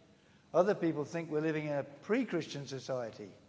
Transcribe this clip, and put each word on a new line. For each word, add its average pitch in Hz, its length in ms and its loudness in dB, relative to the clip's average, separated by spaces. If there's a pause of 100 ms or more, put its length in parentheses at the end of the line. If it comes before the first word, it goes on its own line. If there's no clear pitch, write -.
(540)
Other 185 220 6
people 147 300 0
think 165 240 -6
we're 151 120 2
living 156 260 0
in 147 60 -2
a 139 100 0
pre-Christian 196 840 -2
society. 120 640 -6 (180)